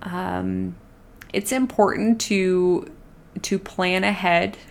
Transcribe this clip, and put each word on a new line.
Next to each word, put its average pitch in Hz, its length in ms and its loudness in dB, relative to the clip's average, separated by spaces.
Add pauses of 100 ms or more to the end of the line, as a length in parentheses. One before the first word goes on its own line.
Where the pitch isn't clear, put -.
um, 92 720 -4 (580)
it's 202 180 -4
important 226 720 2
to, 185 680 2 (520)
to 190 180 -2
plan 185 440 -2
ahead. 190 540 0 (140)